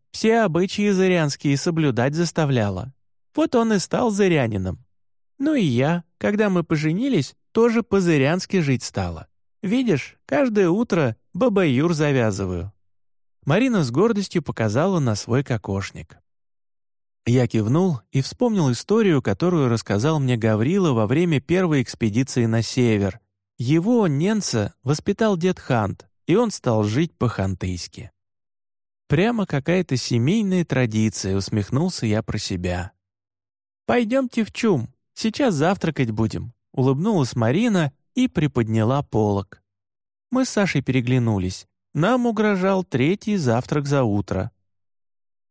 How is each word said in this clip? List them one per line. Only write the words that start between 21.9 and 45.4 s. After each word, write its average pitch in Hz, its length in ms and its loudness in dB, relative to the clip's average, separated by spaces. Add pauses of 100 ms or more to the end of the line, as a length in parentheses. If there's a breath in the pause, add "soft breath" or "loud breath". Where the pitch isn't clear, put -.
на 110 160 0
север. 107 580 0 (380)
Его, 180 480 2
ненца, 151 760 -2
воспитал 202 540 0
дед 180 220 -2
Хант, - 500 -2 (180)
и 165 100 2
он 233 140 2
стал 110 340 0
жить 127 320 -2
по-хантыйски. 95 960 -6 (960)
«Прямо 196 380 0
какая-то 165 500 -2
семейная 180 680 0
традиция», 110 720 0
усмехнулся 120 680 -2
я 107 160 0
про - 160 -6
себя. 90 540 -6 (920)
«Пойдемте 240 580 0
в - 80 -10
чум, 160 400 0 (220)
сейчас 220 400 0
завтракать 151 560 0
будем», 110 440 -4 (180)
улыбнулась 139 640 0
Марина 160 560 0 (220)
и 254 120 0
приподняла 123 760 0
полог. 104 600 -2 (680)
Мы 254 140 0
с - 40 -4
Сашей 165 340 0
переглянулись. 117 840 0 (280)
Нам 240 320 2
угрожал 196 580 0
третий 185 520 0
завтрак 143 500 0
за 139 160 2
утро. 101 480 -2 (1000)